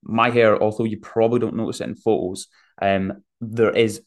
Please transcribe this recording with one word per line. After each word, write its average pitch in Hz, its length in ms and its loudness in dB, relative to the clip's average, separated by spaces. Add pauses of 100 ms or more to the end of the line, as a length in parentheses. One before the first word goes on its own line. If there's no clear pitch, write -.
My 113 280 0
hair, 113 300 4
although 107 240 0
you 107 140 -4
probably 117 420 0
don't 117 160 -4
notice - 260 -6
it - 60 -8
in - 60 -8
photos, 95 540 -2 (320)
um, 95 420 -2 (200)
there 113 280 0
is 110 360 0